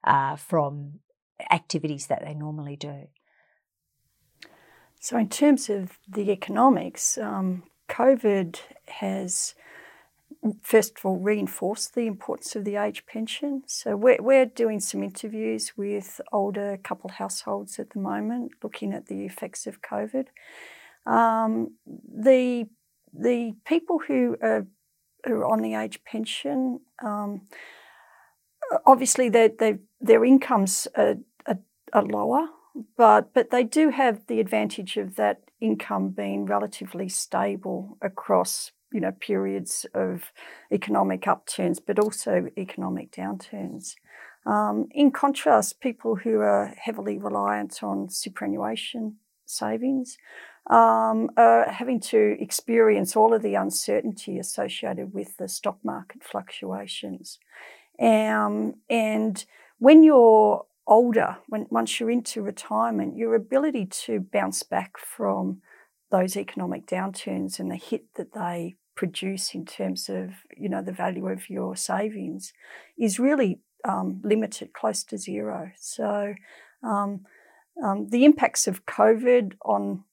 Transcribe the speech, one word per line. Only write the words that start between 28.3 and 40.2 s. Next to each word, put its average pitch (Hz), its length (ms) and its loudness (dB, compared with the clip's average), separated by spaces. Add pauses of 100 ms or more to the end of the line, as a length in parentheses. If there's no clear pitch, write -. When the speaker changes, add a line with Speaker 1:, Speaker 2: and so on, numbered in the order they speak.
Speaker 2:
obviously 254 440 4
their, 226 200 6
their, 220 300 0 (220)
their 226 240 6
incomes 240 640 4 (100)
are, 214 180 2 (320)
are, 185 120 -2 (360)
are 208 100 4
lower, 226 440 -2 (480)
but, 214 360 6
but 240 180 0
they 247 140 2
do 311 240 2
have 254 380 0
the 226 120 -2
advantage 214 600 -2
of 196 180 -8
that 208 240 0 (200)
income 208 500 -2
being 202 340 -6
relatively 196 640 -6
stable 196 960 -6
across 190 680 -2 (220)
you 214 80 -4
know, 185 120 -2
periods 190 840 -4
of - 380 -4 (400)